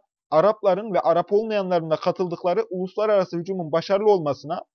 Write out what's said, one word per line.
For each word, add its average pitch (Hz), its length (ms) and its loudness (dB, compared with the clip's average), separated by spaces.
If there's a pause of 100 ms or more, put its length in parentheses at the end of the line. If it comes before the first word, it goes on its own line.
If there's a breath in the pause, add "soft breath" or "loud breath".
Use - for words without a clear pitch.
(320)
Arapların 196 640 2
ve 180 60 2
Arap 170 340 0
olmayanların 196 560 0
da 156 60 2
katıldıkları 180 720 -2
uluslararası 190 680 -2
hücumun 175 340 -6
başarılı 196 400 2
olmasına 156 520 -2 (120)